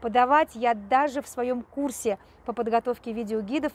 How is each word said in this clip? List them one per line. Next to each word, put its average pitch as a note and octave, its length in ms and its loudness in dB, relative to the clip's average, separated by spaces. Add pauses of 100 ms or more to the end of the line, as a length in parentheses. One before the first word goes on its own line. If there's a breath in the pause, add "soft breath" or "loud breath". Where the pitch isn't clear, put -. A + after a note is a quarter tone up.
подавать. B3 540 4
Я A#3 180 2
даже C4 480 0
в - 60 -18
своём B3 360 -4
курсе B3 540 -4 (280 soft breath)
по A#3+ 80 -6
подготовке A#3 600 -2
видеогидов A3 600 -4